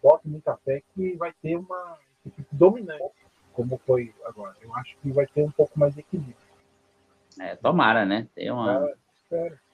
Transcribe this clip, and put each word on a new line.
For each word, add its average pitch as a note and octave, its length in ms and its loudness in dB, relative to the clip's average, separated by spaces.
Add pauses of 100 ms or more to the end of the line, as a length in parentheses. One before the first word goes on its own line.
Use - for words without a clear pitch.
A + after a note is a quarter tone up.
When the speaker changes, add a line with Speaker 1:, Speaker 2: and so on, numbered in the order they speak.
Speaker 1:
boto D#3 240 8
muita D3+ 300 -4
fé C#3 240 -4 (120)
que F#3 220 -4
vai E3 160 -6 (100)
ter E3 140 -4
uma F3+ 420 -10 (280)
equipe - 280 -16
dominante, F3 480 4 (520)
como B2+ 320 -6
foi A#2+ 280 0 (100)
agora. G#2+ 360 -14
Eu A#2 160 -18
acho B2+ 220 -12
que C#3 120 -8
vai C#3 160 0
ter - 160 -2
um D3+ 80 -2
pouco D3 280 0
mais C#3+ 160 2
de D3 60 -14
equilíbrio. D3 360 -10 (1040)
Speaker 2:
É, F#2 160 -10
tomara, A#2+ 480 4
né? G2 300 -2
Tem - 160 -6
uma B2 380 -2
Speaker 1:
É, C3+ 60 -8 (220)
espero. E3 420 -8 (160)